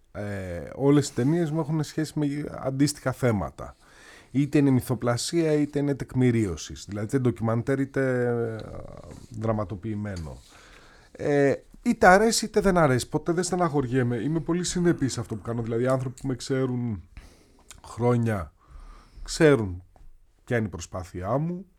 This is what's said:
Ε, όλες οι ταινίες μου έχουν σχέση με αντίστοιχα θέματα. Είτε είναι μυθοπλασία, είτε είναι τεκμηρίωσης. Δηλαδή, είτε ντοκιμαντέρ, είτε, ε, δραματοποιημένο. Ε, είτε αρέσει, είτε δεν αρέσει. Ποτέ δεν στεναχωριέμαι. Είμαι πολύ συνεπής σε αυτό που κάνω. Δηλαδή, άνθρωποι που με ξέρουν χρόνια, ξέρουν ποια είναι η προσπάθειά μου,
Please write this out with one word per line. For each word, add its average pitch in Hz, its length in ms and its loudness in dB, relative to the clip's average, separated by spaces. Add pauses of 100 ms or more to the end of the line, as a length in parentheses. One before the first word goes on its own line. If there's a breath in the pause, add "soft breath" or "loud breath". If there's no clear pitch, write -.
(120)
Ε, 104 100 -10 (520)
όλες 139 340 4
οι - 60 -12
ταινίες 156 360 2
μου 160 100 -2
έχουν 156 220 -2
σχέση 151 360 -4
με 147 260 -2 (160)
αντίστοιχα 135 520 0
θέματα. 104 640 -2 (540 loud breath)
Είτε 139 280 2
είναι 139 120 6
μυθοπλασία, 127 840 0
είτε 147 260 0
είναι 143 160 0
τεκμηρίωσης. 117 920 0
Δηλαδή, 104 180 -6
είτε 135 120 -2
ντοκιμαντέρ, 117 640 0
είτε, 131 440 0
ε, 117 320 -2 (840)
δραματοποιημένο. 104 960 -4 (760 loud breath)
Ε, 143 400 2 (300)
είτε 233 240 4
αρέσει, 208 380 6
είτε 208 160 0
δεν 185 180 2
αρέσει. 127 300 4
Ποτέ - 240 -2
δεν 170 120 0
στεναχωριέμαι. 135 720 0
Είμαι 143 240 -2
πολύ 170 240 -2
συνεπής 165 480 0
σε - 80 -6
αυτό 113 160 -8
που 101 60 -12
κάνω. 117 200 -4
Δηλαδή, 113 240 -2
άνθρωποι 127 340 -2
που 139 60 -8
με 131 80 -2
ξέρουν 123 680 -2 (840 soft breath)
χρόνια, 113 680 0 (720 soft breath)
ξέρουν 110 600 4 (640)
ποια 123 120 -2
είναι 110 100 0
η 92 40 -6
προσπάθειά 90 680 -6
μου, 175 260 -4 (140)